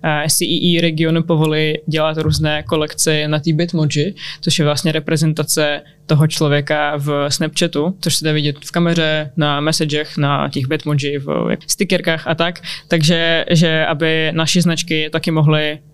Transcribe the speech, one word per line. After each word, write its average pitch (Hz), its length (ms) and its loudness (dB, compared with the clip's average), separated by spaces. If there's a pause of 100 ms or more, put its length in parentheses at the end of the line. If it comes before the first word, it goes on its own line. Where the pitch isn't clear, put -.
eh, 151 260 0
C - 160 0
E 170 320 2
E 170 40 2
regionu 165 420 0
povolí 156 500 0 (140)
dělat 156 300 0
různé 151 460 0
kolekce 151 640 0
na 151 120 0
té 156 140 0
Bitmoji, 156 600 0 (260)
což - 180 0
je 151 60 4
vlastně 147 260 0
reprezentace 151 880 0 (240)
toho 156 220 4
člověka 147 720 0
v 143 320 0
Snapchatu, 156 720 -2
což - 140 -2
se 156 100 -4
dá 156 60 2
vidět 147 240 0 (100)
v - 60 -12
kameře, 160 680 0
na 147 220 2
messagech, 151 580 -2
na 143 320 0
těch 135 180 -4
Bitmoji, 147 520 -2
v 58 380 -2 (100)
stickerkách 175 600 -2
a 165 80 0
tak. 170 240 -4 (280)
Takže, 165 640 2
že 160 360 4
aby 160 500 0
naši 160 260 0
značky 160 500 0
taky 160 200 -2
mohly 151 480 2 (140)